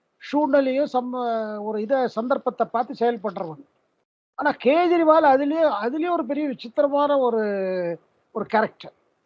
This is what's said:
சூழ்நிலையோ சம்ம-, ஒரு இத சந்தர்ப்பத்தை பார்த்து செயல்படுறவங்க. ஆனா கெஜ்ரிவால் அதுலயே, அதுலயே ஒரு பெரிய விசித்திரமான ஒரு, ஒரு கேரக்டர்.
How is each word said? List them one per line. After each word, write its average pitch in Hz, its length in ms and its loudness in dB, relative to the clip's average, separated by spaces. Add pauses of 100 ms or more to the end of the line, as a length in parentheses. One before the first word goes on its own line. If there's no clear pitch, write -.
(320)
சூழ்நிலையோ 277 600 2
சம்ம-, 233 720 -4
ஒரு 214 200 -6
இத 254 260 0
சந்தர்ப்பத்தை 247 580 -2
பார்த்து 240 280 -4
செயல்படுறவங்க. 190 720 -4 (720)
ஆனா - 300 -2
கெஜ்ரிவால் 320 760 6
அதுலயே, 294 240 0 (200)
அதுலயே 302 280 -4
ஒரு 330 160 -2
பெரிய 285 200 -4
விசித்திரமான 285 720 0
ஒரு, 240 240 0 (880)
ஒரு 214 160 -6
கேரக்டர். - 460 -2 (340)